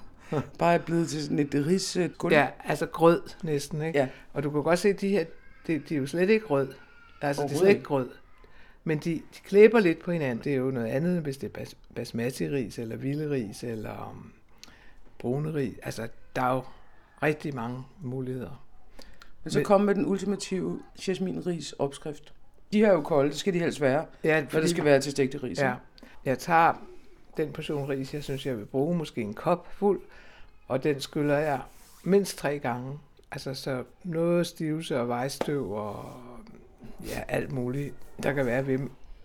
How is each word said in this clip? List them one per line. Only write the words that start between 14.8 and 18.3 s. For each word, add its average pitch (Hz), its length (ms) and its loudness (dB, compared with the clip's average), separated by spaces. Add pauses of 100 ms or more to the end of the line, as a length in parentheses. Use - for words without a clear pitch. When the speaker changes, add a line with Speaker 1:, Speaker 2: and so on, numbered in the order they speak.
Speaker 1:
brune 147 340 -2
ris. 139 300 -2
Altså, 117 240 -6 (280)
der 131 60 -2
er 127 120 2
jo 131 80 -2 (640)
rigtig 151 320 0
mange 123 240 -6 (220)
muligheder. 127 640 -8 (800)